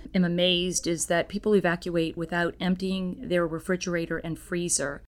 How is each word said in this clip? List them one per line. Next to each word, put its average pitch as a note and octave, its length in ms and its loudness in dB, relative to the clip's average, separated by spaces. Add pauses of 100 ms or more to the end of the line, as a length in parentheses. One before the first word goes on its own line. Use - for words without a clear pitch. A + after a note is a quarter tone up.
(140)
am F#3 100 4
amazed F3 600 2
is E3 220 0
that E3+ 220 2
people G#3 260 2
evacuate F3 600 0
without E3+ 440 -2
emptying F#3 680 -2
their E3+ 200 2
refrigerator E3 720 -2
and D#3+ 180 -6
freezer. E3 640 -2 (160)